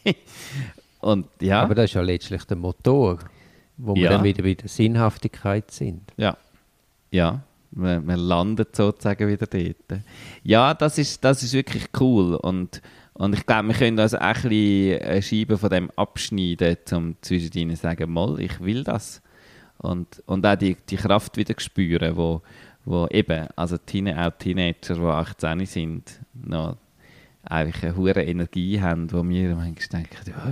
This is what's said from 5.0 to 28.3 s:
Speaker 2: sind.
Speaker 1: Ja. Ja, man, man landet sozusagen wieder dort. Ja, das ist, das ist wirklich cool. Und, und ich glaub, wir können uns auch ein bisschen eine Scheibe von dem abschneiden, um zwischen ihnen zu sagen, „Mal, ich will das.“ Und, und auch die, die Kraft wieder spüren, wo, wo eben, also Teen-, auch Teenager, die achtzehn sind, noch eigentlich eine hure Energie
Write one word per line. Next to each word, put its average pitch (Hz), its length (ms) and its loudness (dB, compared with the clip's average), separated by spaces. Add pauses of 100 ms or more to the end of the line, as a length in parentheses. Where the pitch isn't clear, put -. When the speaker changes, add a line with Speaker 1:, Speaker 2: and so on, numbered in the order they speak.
Speaker 2:
sind. 92 300 -8 (160)
Speaker 1:
Ja. 107 200 0 (720)
Ja, 92 300 2 (300)
man, 87 340 -2
man 87 140 0
landet 90 560 0
sozusagen 104 520 0
wieder 104 200 -2
dort. 90 540 -6 (420)
Ja, 123 300 6
das 151 240 0
ist, - 260 -2
das 131 200 4
ist 120 100 -4
wirklich 131 320 -2 (140)
cool. 104 360 4
Und, 90 460 -4 (320)
und 98 200 0
ich 101 120 -2
glaub, 110 200 2
wir 113 80 2
können 117 260 2
uns 107 140 4
auch - 80 -2
ein 98 120 2
bisschen 101 680 2
eine 87 200 0
Scheibe 107 360 0
von 101 120 0
dem 90 260 0
abschneiden, 90 840 0 (140)
um 82 300 -2
zwischen 87 360 -2
ihnen 82 180 -2
zu 80 80 -8
sagen, 82 280 -4
„Mal, 87 300 -2
ich - 180 -6
will 107 240 -2
das.“ - 380 -6 (560)
Und, - 480 -6
und 95 200 0
auch 101 100 4
die, 95 200 2 (140)
die 95 80 -4
Kraft 101 400 0
wieder 107 220 -2
spüren, 85 580 0
wo, 82 240 0 (420)
wo 85 240 0
eben, 82 480 0
also 87 220 -4
Teen-, 98 360 -4
auch 85 240 -2
Teenager, 90 580 -2
die 85 60 -4
achtzehn 82 640 -2
sind, 85 540 -8 (140)
noch 82 420 -6 (680)
eigentlich 80 380 -2
eine 85 120 -2
hure 92 300 2
Energie 90 560 -2